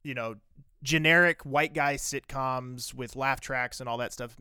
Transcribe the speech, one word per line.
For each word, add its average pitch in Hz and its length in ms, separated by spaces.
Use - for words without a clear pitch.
you 143 100
know, 113 220
generic 160 600
white 147 320
guy 143 220
sitcoms 127 1000
with 127 240
laugh 135 240
tracks 123 400
and 123 80
all 117 80
that 120 160
stuff. 120 280